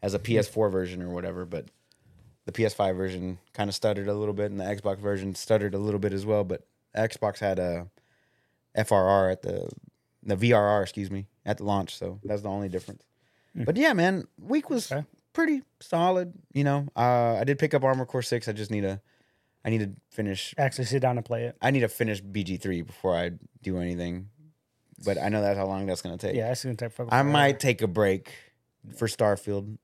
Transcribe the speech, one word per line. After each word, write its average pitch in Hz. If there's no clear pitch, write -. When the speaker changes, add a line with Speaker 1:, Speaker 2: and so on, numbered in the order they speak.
Speaker 1:
as 98
a 101
P 113
S 104
four 107
version 92
or 87
whatever, 87
but 85
the -
P 113
S 104
five 95
version 92
kinda 104
stuttered 101
a 104
little 104
bit, 101
and 101
the 95
Xbox 101
version 98
stuttered 104
a 98
little 104
bit 98
as 98
well, 107
but 92
Xbox 107
had 95
a 87
F 107
R 95
R 95
at 92
the, 92
the 101
V 117
R 107
R, 104
excuse 95
me, 98
at 104
the 101
launch, 98
so 92
that's 104
the 104
only 98
difference. 92
Speaker 2:
Hmm. -
Speaker 1:
But 160
yeah, 294
man, 185
week 285
was 254
Speaker 2:
Okay. 147
Speaker 1:
pretty 320
solid, 180
you 143
know. 143
Uh, 120
I 113
did 139
pick 151
up 135
Armored 131
Core 127
six. 120
I 113
just 104
need 107
to, 98
I 107
need 113
to 101
finish 101
Speaker 2:
Actually 131
sit 127
down 123
and 117
play 117
it. 120
Speaker 1:
I 127
need 139
to 113
finish 107
B 98
G 90
three 90
before 90
I 87
do 92
anything. 87
But 101
I 78
know 107
that's 101
how 98
long 95
that's 90
gonna 85
take. 95
Speaker 2:
Yeah, 113
that's 123
gonna 127
take 113
fucking 117
Speaker 1:
I 123
Speaker 2:
forever. 139
Speaker 1:
might 143
take 123
a 110
break 95
for 117
Starfield. 104